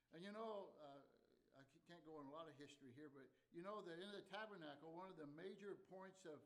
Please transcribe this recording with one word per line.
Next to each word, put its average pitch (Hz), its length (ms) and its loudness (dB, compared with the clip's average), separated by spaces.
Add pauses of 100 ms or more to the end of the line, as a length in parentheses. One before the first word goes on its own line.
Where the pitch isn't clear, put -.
(120)
And 160 100 0
you 196 80 2
know, 208 480 4
uh, - 800 -8
I 135 80 -10
c-, 165 240 -16
can't 170 160 -6
go 156 160 0
on 139 80 0
a 139 40 0
lot 165 120 2
of 151 160 -4
history 139 320 -6
here, 147 160 -4
but 135 160 -6 (240)
you 170 160 0
know 208 220 4
that 165 100 2
in 196 160 2
the 196 160 2
tabernacle, 165 640 2
one 185 160 0
of 175 80 -4
the 147 160 2
major 190 400 2 (160)
points 190 400 -4
of 147 160 0